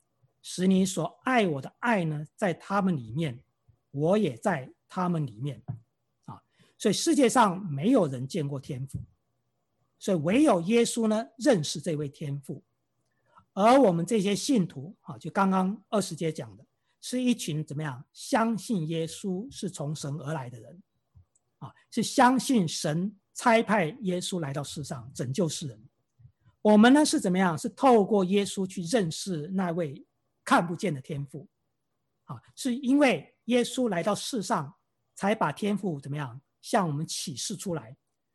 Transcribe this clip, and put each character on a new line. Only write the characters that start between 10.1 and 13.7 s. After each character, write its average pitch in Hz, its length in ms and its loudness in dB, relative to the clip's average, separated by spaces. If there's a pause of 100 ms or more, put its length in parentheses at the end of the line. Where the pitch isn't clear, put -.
以 180 40 2
唯 185 260 2
有 214 180 4
耶 233 220 2
稣 226 240 0
呢， 214 200 0 (100)
认 220 260 4
识 - 160 -6
这 160 160 -4
位 143 140 -6
天 143 320 -10
父。 139 220 -14 (920)
而 233 260 6